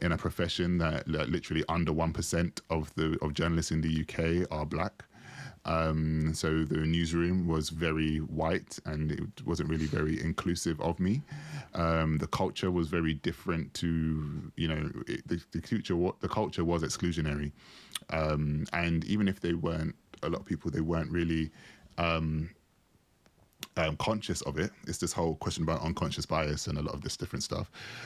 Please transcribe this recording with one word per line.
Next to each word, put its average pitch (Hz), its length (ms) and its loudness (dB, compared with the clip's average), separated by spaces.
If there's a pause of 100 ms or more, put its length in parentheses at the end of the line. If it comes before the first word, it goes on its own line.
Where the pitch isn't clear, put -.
in 87 100 2
a 82 60 2
profession 87 640 0
that 78 280 0
li-, 78 180 0
literally 80 440 0
under 82 240 2
one 82 180 2
percent 85 580 0
of 78 260 0
the, 78 260 2
of 76 120 0
journalists 82 380 2
in 80 100 2
the 80 120 2
U 78 120 0
K 85 460 0
are 76 140 -2
black. 82 400 -4 (580)
Um, 78 720 2
so 80 300 2
the 78 140 0
newsroom 85 680 2
was 78 220 2
very 80 480 2
white 78 680 -2
and 78 260 0
it - 340 -6
wasn't 80 240 0
really 78 160 0
very 78 340 0
inclusive 82 640 0
of 85 180 0
me. 98 220 2 (540)
Um, 82 420 4
the 76 80 0
culture - 460 0
was 87 160 2
very 82 260 2
different 82 600 -2
to, 78 800 0
you 82 120 0
know, 76 220 -2 (160)
it, - 220 -6
the, 87 120 -2 (120)
the 85 100 -4
culture, 101 340 0
what 87 240 2
the 98 100 -2
culture 104 360 0
was 85 160 2
exclusionary. 78 720 0 (580)
Um, 76 640 0
and 85 320 2
even 104 220 2
if 95 120 0
they 85 140 0
weren't, 80 420 -2 (280)
a 156 60 -2
lot 170 120 -2
of - 60 -18
people, 80 240 -2
they 76 100 0
weren't 82 300 0
really, 82 400 0 (480)
um, 80 500 0 (1300)
um, 80 200 2
conscious 110 440 -2
of 71 160 -4
it. 87 140 0 (140)
It's - 120 -4
this 85 160 -2
whole 82 220 0
question 85 280 -2
about 80 180 0
unconscious 82 440 -2
bias 78 420 0
and 73 100 -2
a 73 40 -2
lot 73 120 -2
of 71 80 -6
this - 140 -6
different - 280 -6
stuff. - 280 -4 (340)